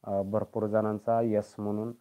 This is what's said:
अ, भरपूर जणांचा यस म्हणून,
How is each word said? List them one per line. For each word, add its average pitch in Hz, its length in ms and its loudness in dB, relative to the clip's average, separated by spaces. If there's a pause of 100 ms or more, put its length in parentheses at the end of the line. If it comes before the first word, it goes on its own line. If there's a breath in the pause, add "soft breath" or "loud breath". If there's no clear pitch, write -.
अ, 98 180 0
भरपूर 104 440 -2
जणांचा 107 540 0
यस 107 380 0
म्हणून, 107 420 -4